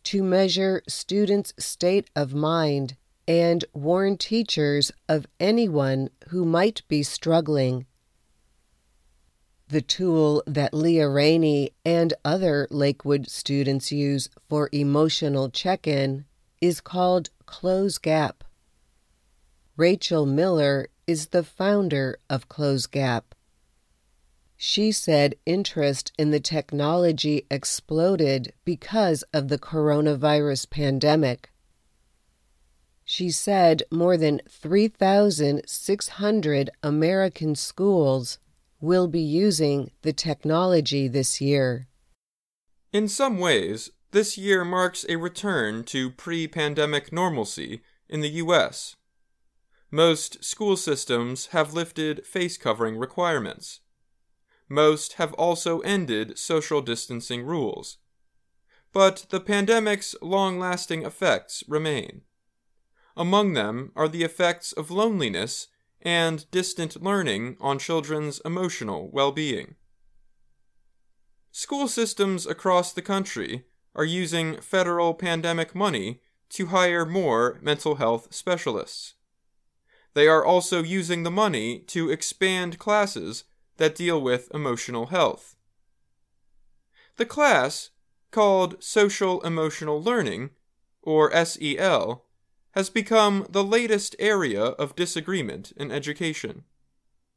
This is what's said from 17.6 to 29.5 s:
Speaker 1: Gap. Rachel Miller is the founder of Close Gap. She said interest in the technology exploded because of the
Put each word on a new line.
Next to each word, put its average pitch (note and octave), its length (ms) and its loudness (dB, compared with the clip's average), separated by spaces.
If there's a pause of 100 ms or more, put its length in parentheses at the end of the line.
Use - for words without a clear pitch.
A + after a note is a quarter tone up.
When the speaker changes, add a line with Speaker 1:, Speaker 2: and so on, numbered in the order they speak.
Speaker 1:
Gap. D#3 480 0 (1300)
Rachel E3 500 2
Miller C#3+ 600 2 (180)
is D#3 220 -2
the F3 160 2
founder F3+ 760 0 (100)
of C3+ 180 -4
Close C#3 400 -2
Gap. C3 480 -4 (1200)
She G#3+ 320 0
said D3 440 2 (100)
interest D#3+ 720 -2
in D3+ 140 2
the D3+ 80 4
technology D3+ 1120 0
exploded D3+ 1040 0 (120)
because F3 680 0
of C#3 180 -2
the C#3+ 100 0